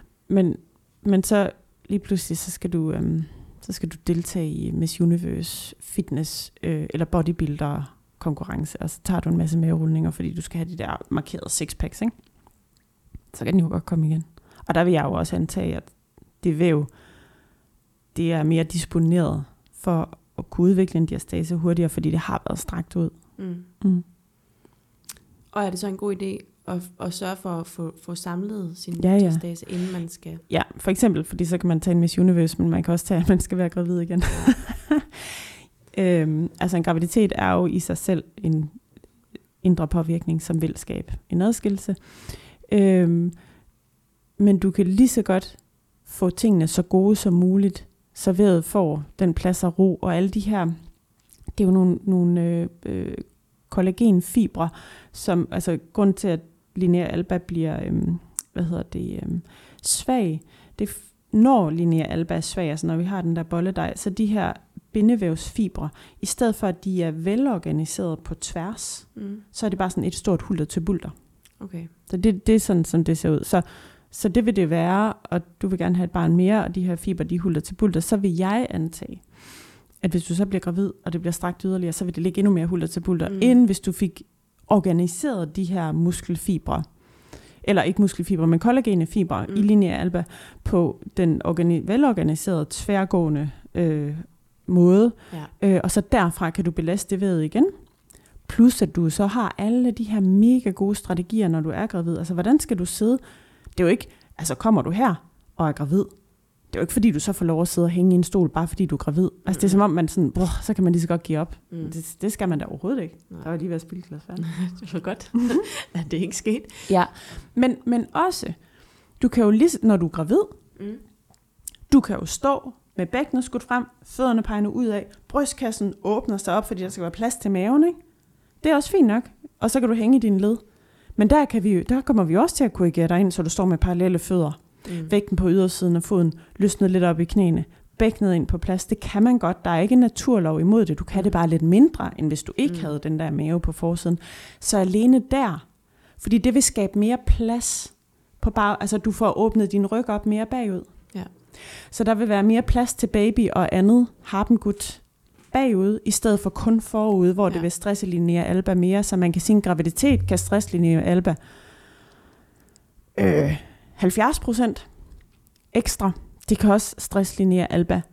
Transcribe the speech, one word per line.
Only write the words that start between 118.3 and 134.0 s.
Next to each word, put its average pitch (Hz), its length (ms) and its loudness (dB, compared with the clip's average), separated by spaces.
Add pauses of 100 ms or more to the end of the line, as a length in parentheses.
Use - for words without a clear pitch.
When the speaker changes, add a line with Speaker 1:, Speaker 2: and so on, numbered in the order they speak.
Speaker 1:
du - 60 2
kan 240 160 2
jo 208 60 6
lige, 233 200 6 (140)
når 214 140 6
du 170 80 0
er 156 40 -2
gravid, 175 320 2 (380)
Speaker 2:
Mm. 208 180 -12 (960)
Speaker 1:
du 269 80 8
kan - 180 -6
jo - 60 -8
stå 269 480 -4 (240)
med 180 80 -4
bækkenet 254 380 -4
skudt 247 200 -8
frem, 247 220 -4 (180)
fødderne 240 400 0
pegende 208 260 -2
ud 247 160 -4
af, 208 220 -4 (200)
brystkassen 254 640 -4 (100)
åbner 208 340 -2
sig 185 180 -4
op, 208 120 -2
fordi 185 160 -8
der 165 60 -8
skal 185 120 -12
være 170 100 -6
plads 233 240 -4
til 202 160 -4
maven, 220 320 2
ikke? 339 160 0 (640)
Det 311 80 2
er 302 40 4
også 285 160 0
fint 320 160 6
nok, 220 160 0 (360)
og 226 120 -2
så 269 80 0
kan 240 100 2
du 226 60 0
hænge 226 220 4
i - 20 2
din 208 180 2
led. 214 200 2 (580)
Men 208 140 4
der 196 160 6
kan 214 180 -2
vi 208 100 2
jo, 175 160 2
der 254 120 2
kommer 220 220 2
vi 165 140 2
også 320 180 2
til 285 80 0
at 208 100 2
korrigere 170 340 2
dig 175 120 2
ind, 190 120 4
så 175 120 -4
du 160 60 -4
står 185 160 -2
med 175 120 4
parallelle 180 420 2